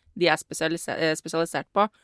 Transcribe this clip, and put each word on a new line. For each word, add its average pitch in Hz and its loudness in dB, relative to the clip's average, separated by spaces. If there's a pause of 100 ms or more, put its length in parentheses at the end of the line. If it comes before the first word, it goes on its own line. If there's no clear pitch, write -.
(180)
de 170 4
er 156 6
spesialise-, - -4
eh, 160 2
spesialisert 160 -4
på. 202 4 (160)